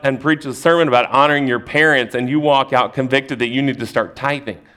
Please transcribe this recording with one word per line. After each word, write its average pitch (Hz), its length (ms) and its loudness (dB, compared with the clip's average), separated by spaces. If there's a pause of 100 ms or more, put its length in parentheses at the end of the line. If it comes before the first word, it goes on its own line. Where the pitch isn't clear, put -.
and 135 160 -2
preach 151 240 -2
a 131 80 -8
sermon 165 340 2
about 123 240 2
honoring 143 340 2
your 120 140 0
parents, 147 560 0
and 123 140 -2
you 151 100 0
walk 139 320 2
out 123 220 0
convicted 131 460 -2
that 120 100 0
you 127 120 -2
need 139 180 -2
to 117 60 -6
start 110 300 -4
tithing. 135 440 -6 (180)